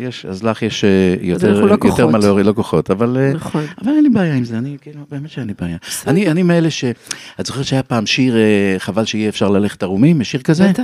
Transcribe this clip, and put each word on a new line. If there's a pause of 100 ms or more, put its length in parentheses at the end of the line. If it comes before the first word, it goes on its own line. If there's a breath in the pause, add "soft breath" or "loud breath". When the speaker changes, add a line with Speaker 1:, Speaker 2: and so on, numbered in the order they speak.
Speaker 1:
יש,
אז
לך
יש,
אה,
Speaker 2:
אז
Speaker 1:
יותר,
Speaker 2:
אנחנו
לא
Speaker 1:
יותר
Speaker 2:
כוחות.
Speaker 1:
מה
להוריד,
לא
כוחות,
אבל,
אה,
Speaker 2:
נכון. (180)
Speaker 1:
אבל
אין
לי
בעיה
עם
זה,
אני,
כאילו, (100)
באמת
שאין
לי
בעיה. (120)
Speaker 2:
בסדר.
Speaker 1:
אני,
אני
מאלה
ש-, (560 loud breath)
את
זוכרת
שהיה
פעם
שיר,
אה,
חבל
שיהיה
אפשר
ללכת
ערומים,
שיר
כזה?
Speaker 2:
בטח.